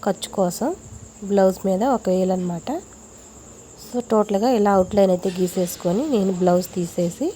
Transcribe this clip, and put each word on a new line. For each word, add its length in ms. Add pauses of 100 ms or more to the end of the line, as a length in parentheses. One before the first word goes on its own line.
ఖర్చు 320
కోసం, 320 (640)
బ్లౌజ్ 260 (100)
మీద 140 (140)
ఒక 180
వేలు 220
అన్నమాట. 340 (1160)
So, 80 (160)
టోటల్గా 380 (100)
ఇలా 180
అవుట్‌లైన్ 380
అయితే 240
గీసేసుకొని, 640 (120)
నేను 240
బ్లౌజ్ 280 (100)
తీసేసి 580